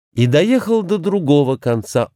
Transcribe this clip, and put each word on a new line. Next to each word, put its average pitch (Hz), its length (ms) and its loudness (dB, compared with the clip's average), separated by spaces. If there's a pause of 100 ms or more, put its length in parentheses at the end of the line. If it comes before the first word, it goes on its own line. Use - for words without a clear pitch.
(140)
И 117 120 0
доехал 220 560 2
до 202 160 -4
другого 147 600 0
конца 117 580 -4